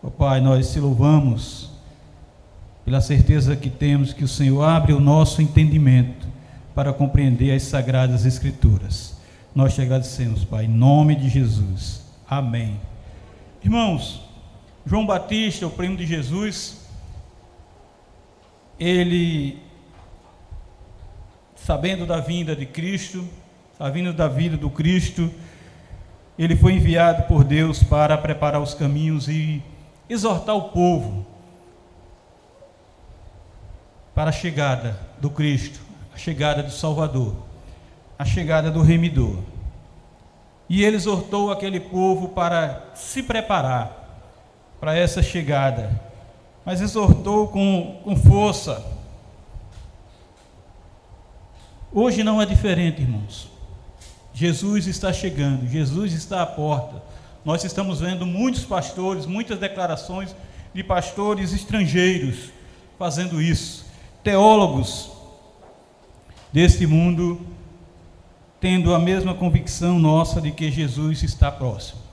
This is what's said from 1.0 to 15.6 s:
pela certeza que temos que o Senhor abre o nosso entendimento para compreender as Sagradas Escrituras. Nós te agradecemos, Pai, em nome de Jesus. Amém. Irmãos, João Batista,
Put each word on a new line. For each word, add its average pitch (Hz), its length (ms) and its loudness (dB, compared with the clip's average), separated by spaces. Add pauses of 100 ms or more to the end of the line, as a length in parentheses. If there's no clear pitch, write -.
pela 127 160 2
certeza 143 520 4
que 135 140 -6
temos 143 460 0
que 143 100 -4
o 131 40 0
Senhor 139 340 2
abre 156 320 4
o 139 60 2
nosso 151 420 6
entendimento 147 840 4 (480)
para 139 160 0
compreender 135 600 2
as 135 120 0
Sagradas 127 600 0
Escrituras. - 960 0 (360)
Nós 135 200 4
te 135 80 -2
agradecemos, 127 600 -2
Pai, 110 220 -4
em 113 40 -2
nome 143 460 6
de 135 140 0
Jesus. 104 720 -2 (260)
Amém. 117 540 -4 (840)
Irmãos, 202 600 0 (640)
João 208 180 0
Batista, 202 600 -2